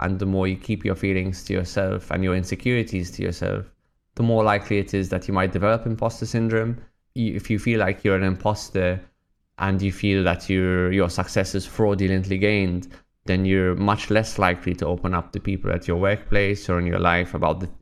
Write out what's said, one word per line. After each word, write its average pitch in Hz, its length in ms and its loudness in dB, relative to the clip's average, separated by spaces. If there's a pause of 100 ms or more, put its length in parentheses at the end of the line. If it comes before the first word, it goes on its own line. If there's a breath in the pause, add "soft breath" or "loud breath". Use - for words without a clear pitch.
and 95 180 -2
the 98 60 -4
more 95 240 2
you 95 80 -2
keep 104 260 -4
your 95 120 0
feelings 92 500 -2
to - 80 -4
yourself 95 580 -2
and 92 140 0
your 92 100 2
insecurities 95 760 -2
to - 120 -8
yourself, 92 480 -4 (440)
the - 80 -2
more 113 200 4
likely 104 360 2
it 98 160 -4
is 98 160 0
that 95 180 -4
you 98 60 -2
might 95 180 2
develop 107 320 2
imposter 113 400 -2
syndrome. 113 540 0 (360)
Y-, 113 200 -2
if 92 160 -6
you 107 80 2
feel 113 220 2
like 95 220 0
you're 98 140 4
an 92 60 2
imposter 92 760 0 (600)
and 95 240 0
you 98 100 0
feel 98 320 2
that 87 240 0
your, 90 420 2
your 92 200 4
success 95 440 -2
is 95 120 -4
fraudulently 95 720 0
gained, 95 500 0 (380 loud breath)
then 95 180 2
you're 95 300 2
much 101 340 0
less 107 300 0
likely 90 360 0
to 82 120 -4
open 90 260 -2
up 85 200 -2
to 98 60 -6
people 95 320 -2
at 87 160 -2
your 87 120 0
workplace 101 720 2
or 87 80 2
in 87 80 0
your 87 120 0
life 87 360 2
about 85 260 0
the 92 80 -6 (140)